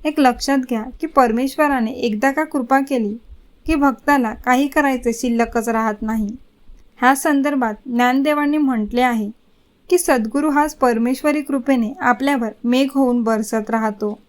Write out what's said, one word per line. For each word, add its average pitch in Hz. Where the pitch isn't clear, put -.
एक 302
लक्षात 269
घ्या 233
की 320
परमेश्वराने 262
एकदा 240
का 311
कृपा 269
केली 240
की 320
भक्ताला 277
काही 254
करायचे 269
शिल्लकच 233
राहत 220
नाही. 220
ह्या 254
संदर्भात 277
ज्ञानदेवांनी 277
म्हटले 240
आहे 226
की 359
सद्गुरू 277
हाच 294
परमेश्वरी 262
कृपेने 262
आपल्यावर 254
मेघ 254
होऊन 247
बरसत 220
राहतो. 214